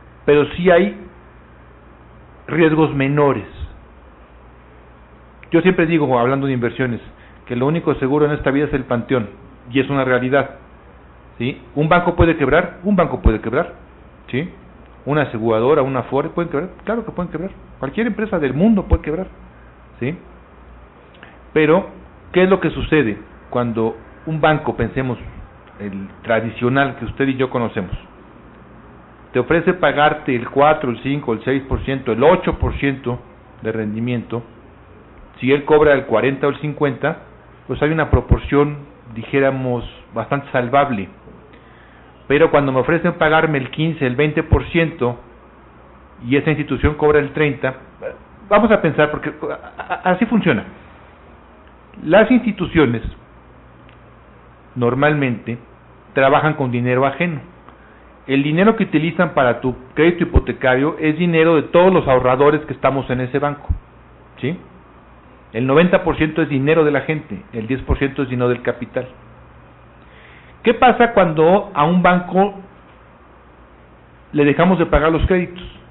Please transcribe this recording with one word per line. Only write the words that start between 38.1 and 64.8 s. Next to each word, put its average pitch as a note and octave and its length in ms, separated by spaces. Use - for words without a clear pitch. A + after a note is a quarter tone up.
proporción, C#3+ 680
dijéramos, C3 760
bastante C3+ 380
salvable. B2 580
Pero D3+ 240
cuando C#3 220
me C3 80
ofrecen E3 320
pagarme D#3+ 460
el B2+ 120
quince, D#3 340
el B2 120
veinte D3+ 260
por C#3 280
ciento, C#3+ 500
y B2 80
esa C#3+ 160
institución D3 440
cobra D3+ 260
el C3+ 100
treinta, C3+ 440
vamos G#3+ 240
a G3 100
pensar, D3+ 300
porque D3 180
a-, - 520
a-, F3+ 280
así F3+ 160
funciona. E3 380
Las G#3 300
instituciones D#3+ 720
normalmente B2+ 800
trabajan C#3 420
con B2+ 180
dinero B2 340
ajeno. D#3 340
El C#3 160
dinero F3 320
que A3 80
utilizan E3 480
para B2+ 300
tu B2+ 160
crédito F3 300
hipotecario C3+ 720
es D#3 200
dinero E3 360
de C#3+ 80
todos F3+ 300
los D#3 160
ahorradores C3 540
que C3 100
estamos C3+ 380
en B2+ 100
ese B2+ 180
banco, C#3+ 300
¿sí? D#3+ 200